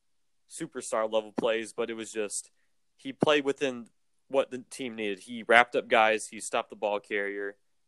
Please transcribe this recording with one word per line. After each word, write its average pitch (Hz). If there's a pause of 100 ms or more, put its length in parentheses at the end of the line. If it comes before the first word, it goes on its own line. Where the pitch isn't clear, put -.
(500)
superstar 117
level 107
plays, 113
but 117
it 113
was 110
just - (460)
he 135
played 147
within 135 (420)
what 131
the 127
team 123
needed. 104
He 117
wrapped 120
up 120
guys, 110
he 110
stopped -
the 110
ball 101
carrier, 101 (320)